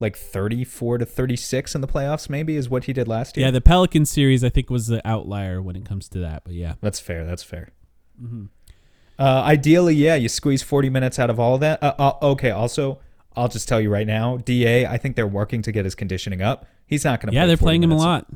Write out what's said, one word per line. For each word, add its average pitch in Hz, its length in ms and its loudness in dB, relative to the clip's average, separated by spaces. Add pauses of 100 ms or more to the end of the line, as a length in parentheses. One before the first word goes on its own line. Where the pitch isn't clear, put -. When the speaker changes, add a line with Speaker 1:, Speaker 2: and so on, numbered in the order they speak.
Speaker 1:
like, 107 160 -4
thirty-four 117 800 -4
to 117 80 -4
thirty-six - 680 -4
in 147 60 -4
the 135 60 -6
playoffs, 147 420 -4
maybe, 156 280 -4
is 131 120 -4
what 127 160 -2
he 135 80 -4
did 104 140 -2
last 113 300 -6
year. 135 100 2
Speaker 2:
Yeah, 135 40 2
the 127 100 2
Pelicans 170 480 6
series, 131 340 2
I 123 60 2
think, 123 200 0
was 120 180 -4
the 117 200 -4
outlier 98 540 -4
when 92 160 -10
it 95 80 -14
comes 98 240 -10
to 95 100 -8
that, 80 240 -8
but 87 100 -14
yeah. 85 280 -6
Speaker 1:
That's 104 180 -6
fair. 82 260 -10
That's 87 180 -10
fair. 82 260 -16 (520)
Speaker 2:
Mm-hmm. 113 240 -14 (720)
Speaker 1:
Uh, 131 280 4
ideally, 156 500 6
yeah, 156 200 4
you 123 120 2
squeeze 135 340 -2
forty 139 280 0
minutes 127 300 0
out 120 100 2
of 113 100 0
all 120 200 4
that. 151 220 0
Uh, 143 160 2
uh, 139 240 2
okay, 135 300 2
also, 123 480 -2 (380)
I'll 120 100 2
just - 220 -6
tell 117 100 2
you 107 100 2
right 104 180 0
now, 113 300 -2
D 123 300 0
A, 120 180 4
I 120 120 -2
think 127 180 -6
they're 113 120 0
working 104 340 -4
to 110 100 -6
get 104 140 -2
his 95 100 -6
conditioning 92 460 -6
up. 113 240 -2 (200)
He's 143 200 -2
not 131 160 0
gonna 107 100 -6
Speaker 2:
Yeah, 135 120 2
Speaker 1:
play 180 40 4
Speaker 2:
they're 165 100 4
Speaker 1:
forty - 120 4
Speaker 2:
playing 170 140 4
him 170 80 4
a 156 40 4
Speaker 1:
minutes. 160 100 2
Speaker 2:
lot. 170 300 0